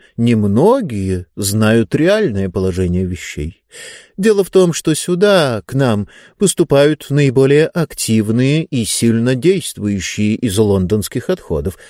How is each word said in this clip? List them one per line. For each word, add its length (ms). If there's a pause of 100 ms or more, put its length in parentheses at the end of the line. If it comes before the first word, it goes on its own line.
(160)
немногие 1200
знают 580
реальное 560
положение 560
вещей. 560 (560)
Дело 260
в 60
том, 240
что 220
сюда, 720
к 80
нам, 340 (300)
поступают 720
наиболее 580
активные 960
и 220
сильно 500
действующие 1000
из 220
лондонских 720
отходов, 480 (120)